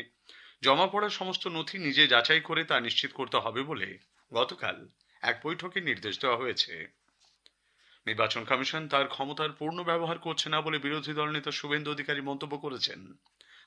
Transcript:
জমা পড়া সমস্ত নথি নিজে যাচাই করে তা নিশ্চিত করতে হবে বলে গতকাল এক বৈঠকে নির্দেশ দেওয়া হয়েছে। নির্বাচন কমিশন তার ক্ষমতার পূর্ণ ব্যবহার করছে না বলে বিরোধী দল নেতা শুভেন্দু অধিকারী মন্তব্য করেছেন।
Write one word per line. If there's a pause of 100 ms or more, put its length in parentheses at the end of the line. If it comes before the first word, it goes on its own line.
(640)
জমা
পড়া
সমস্ত
নথি
নিজে
যাচাই
করে
তা
নিশ্চিত
করতে
হবে
বলে (440)
গতকাল (460)
এক
বৈঠকে
নির্দেশ
দেওয়া
হয়েছে। (1300)
নির্বাচন
কমিশন
তার
ক্ষমতার
পূর্ণ
ব্যবহার
করছে
না
বলে
বিরোধী
দল
নেতা
শুভেন্দু
অধিকারী
মন্তব্য
করেছেন। (680)